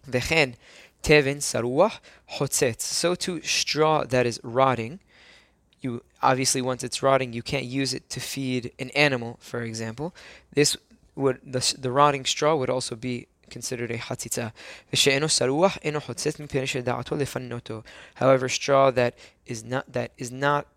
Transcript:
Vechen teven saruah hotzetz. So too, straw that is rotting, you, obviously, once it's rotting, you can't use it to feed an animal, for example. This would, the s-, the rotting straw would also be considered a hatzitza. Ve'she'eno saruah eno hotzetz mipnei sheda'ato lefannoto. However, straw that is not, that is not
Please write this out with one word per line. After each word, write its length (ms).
Vechen 500
teven 340
saruah 640
hotzetz. 420
So 340
too, 280
straw 640
that 200
is 180
rotting, 580
you, 220
obviously, 400
once 200
it's 200
rotting, 320
you 80
can't 240
use 260
it 160
to 120
feed 580
an 120
animal, 500
for 220
example. 520
This 240
would, 300
the 140
s-, 160
the 160
rotting 340
straw 320
would 140
also 260
be 300
considered 400
a 80
hatzitza. 540
Ve'she'eno 340
saruah 580
eno 180
hotzetz 380
mipnei 260
sheda'ato 540
lefannoto. 680
However, 340
straw 440
that 220
is 180
not, 300
that 240
is 160
not 340